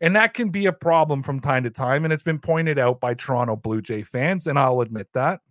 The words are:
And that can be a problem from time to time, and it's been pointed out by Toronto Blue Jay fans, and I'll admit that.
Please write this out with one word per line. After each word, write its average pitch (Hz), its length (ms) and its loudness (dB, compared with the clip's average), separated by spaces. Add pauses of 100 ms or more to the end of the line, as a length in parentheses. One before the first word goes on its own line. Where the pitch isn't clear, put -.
And 175 160 4
that 220 160 2
can 233 160 -2
be 202 160 -4
a 185 80 4
problem 156 500 0
from 135 180 -4
time 131 240 0
to 120 40 -2
time, 131 360 -2
and 160 80 0
it's 156 100 -4
been 160 160 -2
pointed 160 400 0
out 123 220 2
by 123 120 0
Toronto 123 420 -2
Blue 110 280 -4
Jay 107 180 -6
fans, 160 460 -4
and 143 120 0
I'll 127 220 4
admit 110 320 -4
that. 151 280 0 (100)